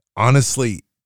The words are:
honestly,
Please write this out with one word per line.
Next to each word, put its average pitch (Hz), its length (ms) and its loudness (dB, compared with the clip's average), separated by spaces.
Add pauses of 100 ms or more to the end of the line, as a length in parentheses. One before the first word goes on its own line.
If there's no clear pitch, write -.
(160)
honestly, 120 680 0 (220)